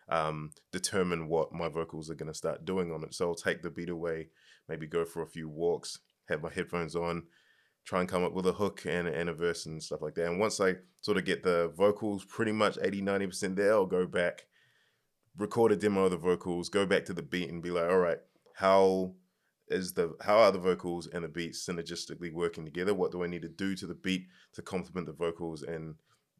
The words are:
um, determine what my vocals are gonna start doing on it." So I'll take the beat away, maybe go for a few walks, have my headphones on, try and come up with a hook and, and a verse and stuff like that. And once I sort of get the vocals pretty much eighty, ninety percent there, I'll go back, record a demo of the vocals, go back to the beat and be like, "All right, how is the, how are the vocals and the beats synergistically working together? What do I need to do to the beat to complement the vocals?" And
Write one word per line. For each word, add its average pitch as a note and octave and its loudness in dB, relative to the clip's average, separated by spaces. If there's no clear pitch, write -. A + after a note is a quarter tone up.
um, D#2 0
determine F2 0
what D#2 0
my E2+ -4
vocals D#2+ -6
are D#2 -8
gonna D2+ -10
start D#2+ -6
doing F#2 -2
on D#2 -8
it." D2+ -12
So F2 -2
I'll E2+ -2
take E2 -4
the F2 -6
beat E2+ -6
away, E2 -4
maybe D#2+ -8
go E2 0
for E2 -8
a D#2 -8
few D#2+ -10
walks, D#2+ -2
have D#2 -2
my D#2+ -8
headphones E2+ -4
on, E2+ -2
try F#2+ -2
and F2+ 0
come F#2 0
up E2+ 0
with F#2 -2
a F2+ 4
hook G2+ -2
and, F2 0
and E2 -2
a E2+ -4
verse E2+ -2
and D#2+ -10
stuff D#2 -8
like D2+ -6
that. E2+ 0
And F2 0
once G#2 0
I F#2 4
sort G2+ 0
of F2+ 0
get F#2 0
the E2+ 4
vocals G2+ 2
pretty A2+ -2
much G#2+ 2
eighty, G2 0
ninety G2 0
percent F#2 -4
there, G2+ 6
I'll G2 4
go F2+ 2
back, F2 -2
record G#2+ 4
a G#2 8
demo F#2+ 4
of F2+ 6
the F2 0
vocals, F2 0
go G2 2
back F2+ 2
to F#2+ -8
the E2+ -4
beat E2+ -4
and E2 -8
be F2 -6
like, E2+ 0
"All F#2+ 6
right, F2 2
how F#2+ 6
is F2+ -2
the, E2+ 0
how G#2 6
are G#2 10
the F#2+ -2
vocals F2 0
and E2+ -6
the D#2+ -6
beats E2 -6
synergistically E2+ -8
working E2+ -4
together? F2+ -2
What F2+ 0
do F2 -4
I F2 -2
need F2 -6
to E2+ -10
do G2 -4
to - -10
the E2+ -8
beat F#2 -4
to - -12
complement F2 -6
the D#2 -10
vocals?" E2 -4
And D#2+ -8